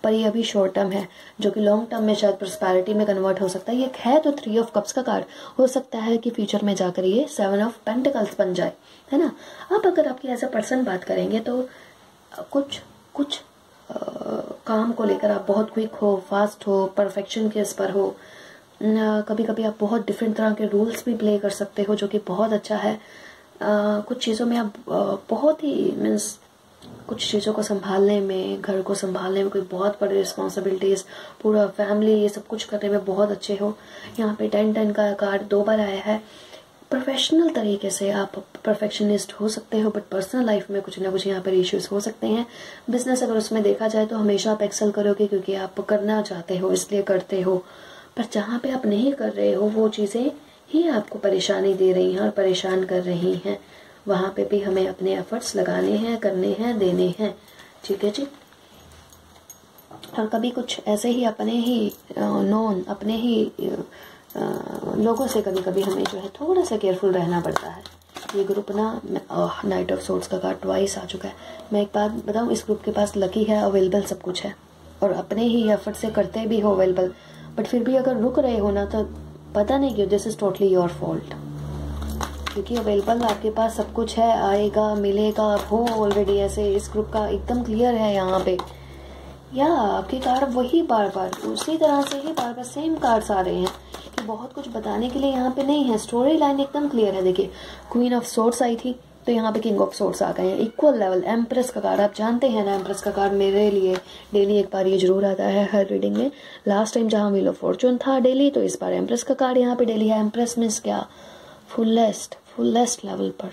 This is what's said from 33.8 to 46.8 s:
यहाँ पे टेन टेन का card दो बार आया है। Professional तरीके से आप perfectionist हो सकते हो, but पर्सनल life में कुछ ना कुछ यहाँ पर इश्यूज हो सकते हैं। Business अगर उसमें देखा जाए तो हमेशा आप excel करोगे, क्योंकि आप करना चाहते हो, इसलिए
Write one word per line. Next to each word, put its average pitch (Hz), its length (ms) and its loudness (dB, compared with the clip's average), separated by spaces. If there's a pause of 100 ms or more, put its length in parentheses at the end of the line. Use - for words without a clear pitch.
यहाँ 214 140 0
पे 214 140 -2
टेन 214 240 2
टेन 214 200 2
का 208 200 2
card 196 300 -2
दो 208 200 2
बार 214 180 2
आया 196 200 -2
है। 214 220 -2 (680)
Professional 269 600 2
तरीके 202 400 -2
से 196 200 -2
आप 202 220 -2 (320)
perfectionist 208 680 0
हो 208 160 -4
सकते 214 320 -2
हो, 214 100 2
but 208 100 -6
पर्सनल 196 440 -2
life 208 260 0
में 196 120 -2
कुछ 190 160 -12
ना 190 120 -2
कुछ 190 160 -2
यहाँ 190 160 -2
पर 190 120 0
इश्यूज 180 380 2
हो 202 80 0
सकते 220 260 -6
हैं। 233 200 2 (440)
Business 254 320 0
अगर 226 140 0
उसमें 220 260 0
देखा 202 260 2
जाए 214 180 2
तो 220 100 -6
हमेशा 208 360 2
आप 208 100 0
excel 208 280 0
करोगे, 208 360 2
क्योंकि 196 280 -2
आप 190 260 -6
करना 208 420 0
चाहते 180 360 -6
हो, 185 120 0
इसलिए 196 320 0